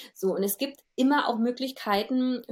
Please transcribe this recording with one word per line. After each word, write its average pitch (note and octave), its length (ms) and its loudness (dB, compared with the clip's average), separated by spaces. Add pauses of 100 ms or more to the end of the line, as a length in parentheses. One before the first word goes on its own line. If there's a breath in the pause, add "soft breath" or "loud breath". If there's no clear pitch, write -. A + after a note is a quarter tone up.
(140 loud breath)
So, F#3+ 200 0
und F#3+ 100 0
es G3+ 140 -2
gibt C4+ 220 -6 (160)
immer C#4 320 4
auch A#3 100 0
Möglichkeiten B3 1120 0